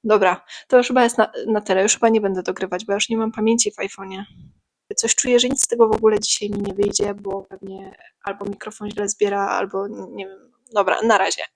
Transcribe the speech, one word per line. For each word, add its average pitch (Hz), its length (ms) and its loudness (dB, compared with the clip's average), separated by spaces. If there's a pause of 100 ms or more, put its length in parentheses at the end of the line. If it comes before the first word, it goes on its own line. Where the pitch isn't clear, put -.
Dobra, 196 420 2 (220)
to 254 100 6
już 240 100 6
chyba 247 160 4
jest 233 140 2
na, - 140 2 (160)
na 208 140 0
tyle. 190 220 2
Już 208 100 2
chyba 226 160 2
nie 220 120 4
będę 190 220 -2
dogrywać, 185 420 -6
bo 202 60 -6
ja 202 40 0
już 208 140 -4
nie 226 80 0
mam 226 140 -2
pamięci 226 400 2
w - 60 -20
iPhone'ie. 196 460 -10 (720)
Coś - 200 -2
czuję, 247 240 4
że 247 100 2
nic 254 140 0
z - 40 0
tego 233 200 4
w 214 80 2
ogóle 214 240 4
dzisiaj 208 300 -4
mi 202 120 -4
nie 196 120 -4
wyjdzie, 202 400 -2
bo 196 280 -8
pewnie 190 540 -16 (280)
albo 202 220 -8
mikrofon 208 460 -10
źle 202 180 -4
zbiera, 202 400 0
albo 196 360 -4
n-, 196 300 -12
nie 196 120 -12
wiem. 196 240 -20 (220)
Dobra, 190 280 2
na 220 160 6
razie. - 260 0 (120)